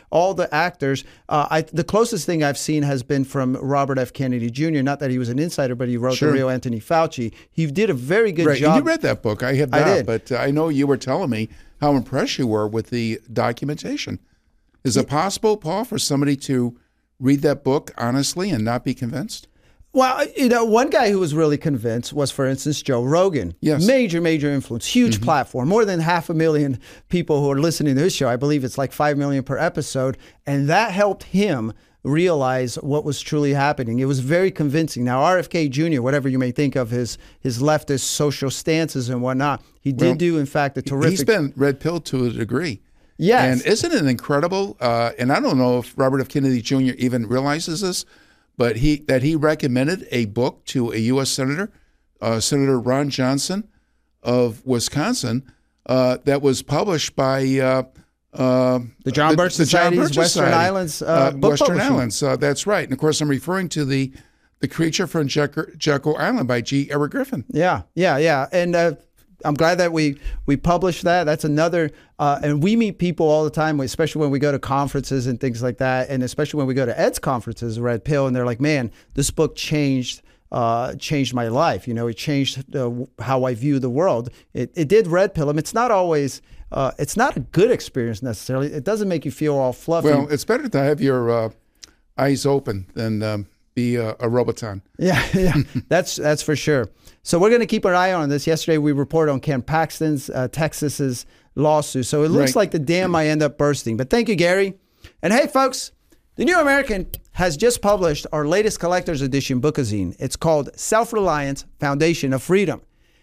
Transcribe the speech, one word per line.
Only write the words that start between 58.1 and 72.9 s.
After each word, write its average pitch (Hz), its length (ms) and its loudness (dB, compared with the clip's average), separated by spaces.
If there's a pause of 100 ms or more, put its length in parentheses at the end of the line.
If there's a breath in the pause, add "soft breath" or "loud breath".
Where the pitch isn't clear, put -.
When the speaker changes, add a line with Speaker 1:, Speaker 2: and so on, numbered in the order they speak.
Speaker 2:
uh, 127 460 2 (260)
Speaker 1:
The 117 60 -2
John 147 220 2
Speaker 2:
the, 156 40 4
Speaker 1:
Birch 175 200 2
Speaker 2:
the 170 80 4
John 175 280 4
Speaker 1:
Society's 175 60 2
Speaker 2:
Birch 147 200 0
Speaker 1:
Western 170 260 2
Speaker 2:
Society, 131 100 4
Speaker 1:
Islands, 180 480 0
uh, - 40 -6
Speaker 2:
uh, 139 260 4
Speaker 1:
book 139 180 2
Speaker 2:
Western 147 180 4
Speaker 1:
publishing. 208 240 2
Speaker 2:
Islands. 127 300 0
Uh, 131 140 2
that's 143 280 -2
right. 196 200 0
And - 80 -8
of 127 60 -2
course, 156 220 2
I'm 151 80 0
referring 175 420 -2
to 151 140 -2
the, 135 280 -2 (480 loud breath)
the 143 80 -2
Creature 165 400 -2
from 156 180 0
Jekyll, 147 400 -2 (100)
Jekyll 151 400 0
Island 175 300 0
by 120 140 0
G. 139 320 -2
Everett 147 180 0
Griffin. 247 380 -4
Speaker 1:
Yeah, 151 340 0 (120)
yeah, 165 240 2
yeah. 147 340 2
And, 175 240 2
uh, 170 180 2 (500)
I'm 147 100 0
glad 160 220 4
that 175 160 2
we, 151 260 0 (280 loud breath)
we 143 100 2
published 175 460 0
that. 175 220 2
That's 151 200 0
another, 156 460 0 (280 soft breath)
uh, 143 240 0
and 147 200 0
we 208 140 2
meet 226 220 0